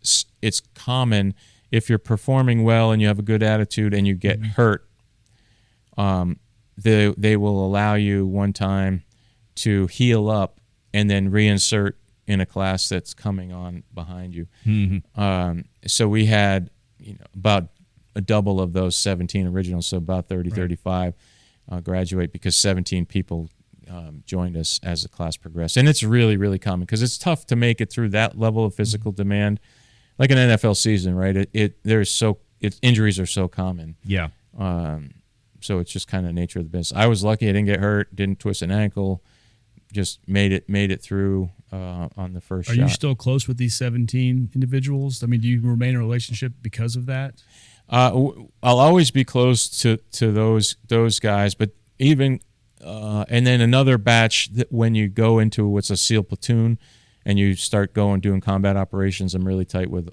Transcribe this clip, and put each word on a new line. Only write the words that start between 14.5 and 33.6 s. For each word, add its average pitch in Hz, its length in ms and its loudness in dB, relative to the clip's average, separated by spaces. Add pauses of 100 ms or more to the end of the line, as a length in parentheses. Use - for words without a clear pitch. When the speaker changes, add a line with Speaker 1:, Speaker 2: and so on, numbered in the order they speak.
Speaker 3:
Mm-hmm. 101 560 0
Speaker 1:
Um, 90 440 -2 (220)
so 113 220 0
we 107 180 2
had, 101 440 2 (280)
you 101 160 -18
know, - 100 -20 (100)
about 98 340 0 (460)
a 104 60 -4
double 101 400 0
of 87 120 -2
those 92 240 -2
seventeen 92 500 -2
originals, 90 400 -4
so 95 100 -6
about 90 320 -4
thirty, 90 220 -4
Speaker 3:
Right. 107 60 -6
Speaker 1:
thirty-five, 90 580 -4 (560)
uh, 90 100 -8
graduate 92 520 -4
because - 240 -4
seventeen 92 500 -2
people, 85 420 -6 (400)
um, 80 380 -16
joined 90 300 -6
us 82 260 -4
as 85 200 -6
the - 60 -12
class 82 280 -8
progressed. 82 400 -6
And 131 120 6
it's 151 140 2
really, 110 340 4
really 98 220 0
common 90 280 -4
'cause 110 160 -4
it's 123 160 -2
tough - 280 -4
to 120 100 0
make 117 240 0
it 107 100 -4
through 113 200 -4
that 107 280 -2
level 110 260 0
of 101 100 -2
physical 107 380 -4
Speaker 3:
Mm-hmm. 92 100 -10
Speaker 1:
demand. 104 380 0 (580)
Like 135 140 4
an 131 60 6
N 127 120 6
F 110 140 4
L 104 100 4
season, 92 400 0
right? 95 220 0
It, 98 160 -2
it, 107 320 -2
there's 107 260 2
so, 110 280 0 (220)
it's, 104 220 -4
injuries 107 380 4
are 90 60 -2
so 92 220 -2
common. 87 460 -8 (100)